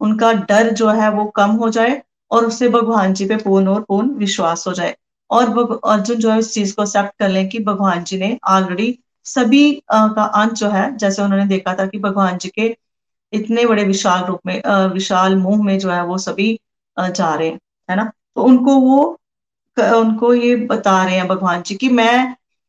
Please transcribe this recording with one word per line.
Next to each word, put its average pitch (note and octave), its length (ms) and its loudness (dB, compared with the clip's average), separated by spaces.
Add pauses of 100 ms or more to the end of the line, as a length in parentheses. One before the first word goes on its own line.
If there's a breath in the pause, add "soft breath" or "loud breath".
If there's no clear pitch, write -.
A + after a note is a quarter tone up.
उनका A3 320 2
डर G#3+ 380 2
जो A3 180 0
है G#3+ 220 2
वो G#3 140 -2
कम G#3 260 0
हो A3+ 180 0
जाए A#3 340 0 (280)
और A#3 160 2
उससे A#3 220 0
भगवान G#3+ 460 2
जी F#3+ 120 -4
पे G#3+ 100 0
पूर्ण F#3+ 320 2
और G3+ 140 0
पूर्ण G#3 280 -2
विश्वास F#3+ 560 -4
हो F#3 60 -4
जाए - 240 -6 (340)
और A#3 180 2
भग-, A3+ 360 -2
अर्जुन G#3 320 0
जो A3+ 140 0
है A3 80 2
उस A3 160 -2
चीज G3+ 180 -2
को G#3 100 -4
एक्सेप्ट G3+ 360 -4
कर G3+ 100 0
लें F#3+ 200 0
कि A3+ 100 -8
भगवान F#3+ 460 -2
जी F#3+ 140 -6
ने G#3+ 200 -4 (120)
already F#3+ 420 0 (320)
सभी, C#4 500 2
अ, G#3+ 340 0
का G#3+ 160 -2
अंत G#3+ 280 0
जो A3 160 -2
है, G#3+ 280 -2
जैसे G3+ 260 -2
उन्होंने G3+ 240 0
देखा F#3+ 280 -2
था F#3+ 120 -4
कि G3+ 120 -8
भगवान F#3+ 400 -2
जी F#3 100 -12
के A3+ 280 -4 (560)
इतने A3+ 340 0
बड़े G#3 180 2
विशाल F#3+ 400 0
रूप F#3 220 -6
में, F#3 160 -6
अ, G3 240 2
विशाल F#3+ 500 0
मुंह G3 260 2
में F#3+ 160 0
जो F#3+ 120 -4
है F3 140 -2
वो F3+ 140 -4
सभी, G3+ 420 -4 (360)
अ, F3+ 120 -4
जा F3 260 -2
रहे D#3+ 140 -2
हैं, D#3+ 120 -10 (300)
है F#3 60 -2
ना? G#3+ 160 -4 (240)
तो B3 60 -2
उनको B3+ 340 4
वो C4+ 440 2 (580)
क-, A3+ 160 2
उनको A3+ 400 2
ये A#3+ 220 2
बता G3 480 0
रहे F#3 120 0
हैं F#3 120 -2
भगवान F3+ 340 -2
जी G3 120 -10
कि B3+ 140 -2
मैं B3 480 2 (320)